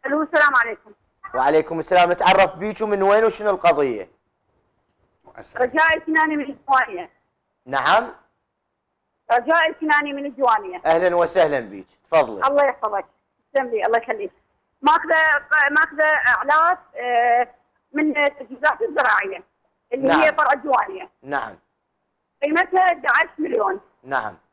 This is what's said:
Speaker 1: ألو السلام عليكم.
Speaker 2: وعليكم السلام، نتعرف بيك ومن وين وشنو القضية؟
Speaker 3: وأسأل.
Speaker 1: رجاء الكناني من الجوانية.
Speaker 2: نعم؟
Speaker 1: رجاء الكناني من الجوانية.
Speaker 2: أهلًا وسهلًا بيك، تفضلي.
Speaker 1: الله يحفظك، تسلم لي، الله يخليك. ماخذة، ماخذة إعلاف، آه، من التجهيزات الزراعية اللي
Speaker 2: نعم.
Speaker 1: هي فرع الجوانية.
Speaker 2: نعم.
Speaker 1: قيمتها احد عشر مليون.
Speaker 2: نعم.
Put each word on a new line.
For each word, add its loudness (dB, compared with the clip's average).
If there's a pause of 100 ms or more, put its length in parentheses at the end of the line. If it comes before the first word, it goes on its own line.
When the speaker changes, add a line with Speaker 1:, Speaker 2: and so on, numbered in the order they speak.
Speaker 1:
ألو -2
السلام 0
عليكم. -4 (440)
Speaker 2:
وعليكم 0
السلام، 2
نتعرف 2
بيك -8
ومن -2
وين 4
وشنو -2
القضية؟ 0 (1160)
Speaker 3:
وأسأل. -16
Speaker 1:
رجاء 2
الكناني -2
من -4
الجوانية. -4 (560)
Speaker 2:
نعم؟ 0 (1200)
Speaker 1:
رجاء 2
الكناني -2
من -8
الجوانية. -2
Speaker 2:
أهلًا 2
وسهلًا 2
بيك، -14 (240)
تفضلي. 2
Speaker 1:
الله 2
يحفظك، -4 (500)
تسلم -2
لي، -2
الله 2
يخليك. -6 (500)
ماخذة، 2 (240)
ماخذة 0
إعلاف، 2 (180)
آه، 0 (440)
من -2
التجهيزات -4
الزراعية -2 (500)
اللي -2
Speaker 2:
نعم. 4
Speaker 1:
هي 4
فرع 0
الجوانية. -4 (120)
Speaker 2:
نعم. -8 (840)
Speaker 1:
قيمتها 0
احد -2
عشر 0
مليون. -2 (240)
Speaker 2:
نعم. -6 (180)